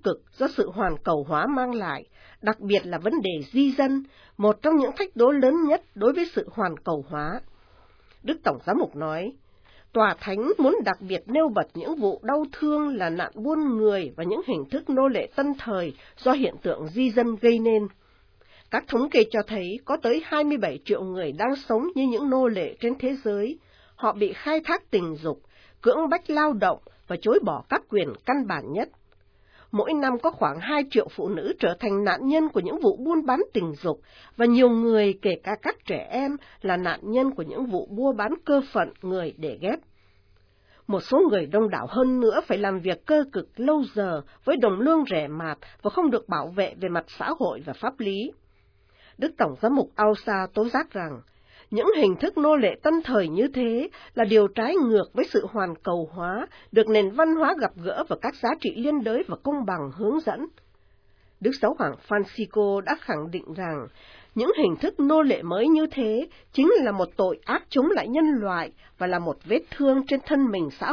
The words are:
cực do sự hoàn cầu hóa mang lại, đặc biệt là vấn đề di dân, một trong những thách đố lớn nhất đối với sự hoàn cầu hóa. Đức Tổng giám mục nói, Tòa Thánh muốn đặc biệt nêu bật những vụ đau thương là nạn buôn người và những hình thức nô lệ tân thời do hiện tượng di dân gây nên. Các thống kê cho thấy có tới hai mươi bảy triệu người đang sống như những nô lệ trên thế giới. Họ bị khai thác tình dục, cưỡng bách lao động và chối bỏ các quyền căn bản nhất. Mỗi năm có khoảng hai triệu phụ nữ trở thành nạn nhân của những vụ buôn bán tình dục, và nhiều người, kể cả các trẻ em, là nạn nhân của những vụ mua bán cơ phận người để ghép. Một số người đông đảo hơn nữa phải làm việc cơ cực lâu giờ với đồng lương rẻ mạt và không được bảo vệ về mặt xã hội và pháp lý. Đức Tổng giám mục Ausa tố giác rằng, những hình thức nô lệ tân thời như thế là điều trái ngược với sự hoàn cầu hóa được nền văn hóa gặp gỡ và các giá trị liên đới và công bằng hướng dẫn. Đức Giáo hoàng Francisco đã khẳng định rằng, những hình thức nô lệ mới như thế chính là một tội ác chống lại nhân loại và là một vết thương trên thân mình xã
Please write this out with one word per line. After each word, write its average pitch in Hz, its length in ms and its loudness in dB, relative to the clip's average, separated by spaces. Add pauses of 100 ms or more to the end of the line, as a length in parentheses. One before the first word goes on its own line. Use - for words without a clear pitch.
cực 175 200 -2 (100)
do 269 160 -2
sự 202 220 -2
hoàn 185 340 -2
cầu 147 240 0
hóa 160 180 0 (100)
mang 247 180 -2
lại, 170 300 -6 (380)
đặc 214 180 -2
biệt 202 260 0
là 170 120 -6
vấn 196 140 -2 (100)
đề 170 200 -4 (100)
di 269 200 4
dân, 269 300 0 (360)
một 208 240 4
trong 311 140 4
những 269 200 2
thách 381 200 -6
đố 240 140 6
lớn 269 240 4 (140)
nhất 349 140 2 (120)
đối 220 180 2
với 349 200 -2
sự - 200 -4
hoàn 180 240 -4
cầu 151 320 -4
hóa. 151 320 -6 (800)
Đức 320 220 -4
Tổng 139 220 0
giám 233 120 2
mục 277 180 -2
nói, 160 360 -4 (600)
Tòa 214 280 2
Thánh 214 380 -2
muốn 311 260 4
đặc 190 160 0
biệt 185 260 -6
nêu 302 220 2
bật 202 260 0
những 190 220 -6
vụ 202 260 0
đau 285 300 -2
thương 294 440 -2
là 180 140 -2
nạn 170 240 -4
buôn 285 420 -2
người 202 400 2
và 165 80 -6
những 214 220 -2
hình 165 240 -2
thức 302 200 -6
nô 262 180 4
lệ 208 280 -2
tân 277 100 0 (120)
thời 180 360 -4 (220)
do 254 160 2
hiện 262 300 0
tượng 156 260 -4
di 233 220 0
dân 233 300 2
gây 233 180 6
nên. 220 240 2 (880)
Các - 180 -2
thống 277 220 0
kê 226 200 6
cho 220 160 0
thấy 202 380 -6
có 285 180 -2
tới 262 220 0
hai 302 200 0
mươi 294 140 0
bảy 156 260 -2
triệu - 180 0
người 185 300 -6
đang 233 240 -2
sống 240 260 0 (120)
như 269 120 0
những 262 240 0
nô 262 180 2
lệ 185 320 -4
trên 240 180 -2
thế 262 260 -4
giới. 214 340 -2 (380)
Họ 214 160 0
bị 202 200 0
khai 311 320 -2
thác 339 260 -6
tình 170 240 0
dục, 151 240 -6 (420)
cưỡng 277 300 2
bách 349 200 -2
lao 302 220 2
động 190 260 0 (280)
và 180 160 -6
chối 233 220 6
bỏ 147 240 -4
các 427 200 0
quyền 185 200 0 (180)
căn 262 220 0
bản 143 240 -6
nhất. 208 160 -4 (840)
Mỗi 214 220 0
năm 262 280 0
có 330 80 2
khoảng 160 300 -2
hai 294 300 -2
triệu - 260 2
phụ 151 120 -4
nữ 196 300 -4
trở 180 220 0
thành 202 240 0
nạn 180 180 0
nhân 302 260 2
của 214 120 -2
những 180 220 -2
vụ 202 140 4
buôn 311 300 -2
bán 262 140 2 (120)
tình 170 220 -2
dục, 156 260 -4 (360)
và 240 100 4
nhiều 240 240 4
người, 220 520 2
kể 202 80 0 (120)
cả 208 200 -6
các 349 140 -6 (100)
trẻ 151 240 -6
em, 277 260 -4 (260)
là 185 140 0
nạn 175 260 -4
nhân 254 280 0
của 226 120 -6
những 226 240 -6
vụ 190 240 -4
mua 254 220 0
bán 214 220 -2 (100)
cơ 285 160 4 (120)
phận 226 200 -2 (100)
người 185 360 -4
để 143 220 -8
ghép. 220 180 -2 (1080)
Một 190 140 -2
số - 200 2 (100)
người 180 160 2
đông 208 240 2
đảo 123 200 -2
hơn 254 300 2
nữa 226 260 4
phải 190 120 0
làm 196 220 -2
việc 175 260 -4
cơ 302 260 4
cực 175 240 -6
lâu 277 260 2 (120)
giờ 180 280 -2 (220)
với 302 120 2
đồng 208 240 2
lương 311 300 4
rẻ 151 180 -2
mạt 156 300 -6 (240)
và 208 80 -2
không 339 200 2
được - 180 -2
bảo 151 200 -4
vệ 185 320 -2
về 185 80 -2
mặt 170 200 -2
xã - 300 -6
hội 151 280 -2
và 139 60 -8
pháp 262 280 -8
lý. 202 320 -4 (880)
Đức 330 200 -2
Tổng 151 240 0
giám 240 120 4
mục - 220 2
Ausa 208 580 0
tố 220 140 0
giác 277 240 -2
rằng, 156 280 -8 (500)
những 233 160 0 (100)
hình 202 240 4
thức 320 180 -2
nô 302 180 6
lệ 208 260 2
tân 311 120 2 (100)
thời 202 240 2
như 196 200 0
thế 254 400 -2 (260)
là 233 100 2
điều 208 240 6
trái 233 280 -2
ngược 226 280 4 (100)
với 262 100 0
sự 202 280 0
hoàn 185 300 -4
cầu 170 300 -4
hóa 185 340 -6 (260)
được 220 160 4
nền 208 220 4
văn 320 240 4
hóa 320 260 2
gặp 208 160 -2
gỡ 190 320 -6
và 156 140 -2
các 262 120 -4
giá 233 140 -4 (120)
trị 220 160 -4
liên 277 280 -2
đới 226 240 -2
và 165 140 -8
công 285 120 -2 (120)
bằng 156 280 -4
hướng 226 260 -2
dẫn. 269 260 -6 (920)
Đức 196 100 0 (100)
Giáo 262 180 0
hoàng 147 160 -2 (140)
Francisco 202 720 0
đã 254 200 -2
khẳng 160 300 -6
định 170 260 -10
rằng, 160 300 -6 (480)
những 269 240 2
hình 190 180 2
thức - 240 -4
nô 311 220 4
lệ 262 200 2
mới 185 260 0
như 311 220 4
thế 240 380 -2 (240)
chính 285 180 4 (100)
là 233 120 0
một 185 240 -2
tội 185 280 0
ác 311 240 -2
chống 269 220 2
lại 208 180 0
nhân 302 160 2 (160)
loại 175 320 -4 (260)
và 180 80 -4
là 180 120 0
một 170 260 -4
vết 214 160 0 (100)
thương 269 360 2
trên 277 200 0
thân 277 240 2
mình 170 200 -2
xã - 220 -4